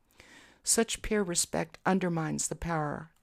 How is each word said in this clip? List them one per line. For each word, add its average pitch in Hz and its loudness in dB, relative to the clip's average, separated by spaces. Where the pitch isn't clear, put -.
Such - 2
peer 208 2
respect 170 -2
undermines 165 2
the 156 -4
power 160 -4